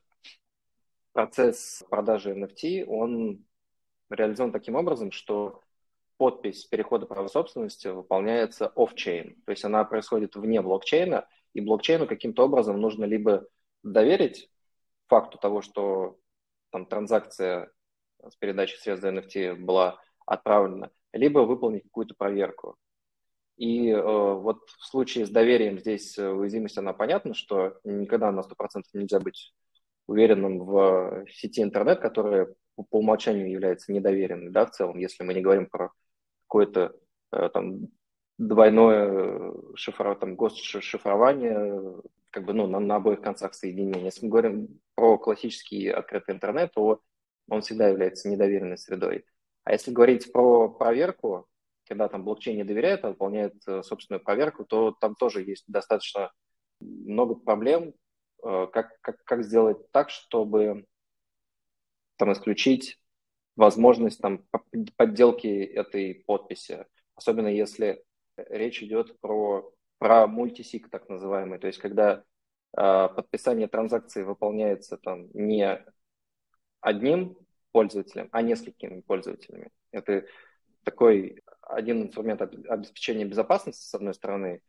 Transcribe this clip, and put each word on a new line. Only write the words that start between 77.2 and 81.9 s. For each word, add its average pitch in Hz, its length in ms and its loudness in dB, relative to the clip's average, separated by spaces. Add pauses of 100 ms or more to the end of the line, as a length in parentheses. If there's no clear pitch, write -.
пользователем, 98 580 -2
а 117 100 -2
несколькими 110 600 -6
пользователями. - 720 -8 (200)
Это 101 340 -4 (580)
такой 104 580 4 (200)
один 113 420 -4